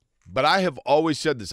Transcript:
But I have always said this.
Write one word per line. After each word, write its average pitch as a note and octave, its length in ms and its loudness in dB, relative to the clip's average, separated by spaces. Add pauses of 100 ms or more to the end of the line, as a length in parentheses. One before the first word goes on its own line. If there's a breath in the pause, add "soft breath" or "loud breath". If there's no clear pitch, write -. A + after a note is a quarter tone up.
(260)
But B2 200 0
I F3+ 140 2
have E3+ 180 -2
always D3+ 400 2
said D3 200 -2
this. G2 140 -12